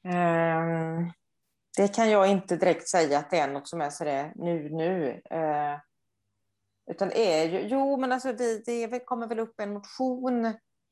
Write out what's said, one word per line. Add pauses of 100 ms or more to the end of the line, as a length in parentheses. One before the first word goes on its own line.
Ehm, (680)
det
kan
jag
inte
direkt
säga
att
det
är
något
som
är
sådär
nu,
nu.
Eh, (1160)
utan
det
är
ju,
jo,
men
alltså
det,
det (120)
är
väl,
kommer
väl
upp
en
motion (380)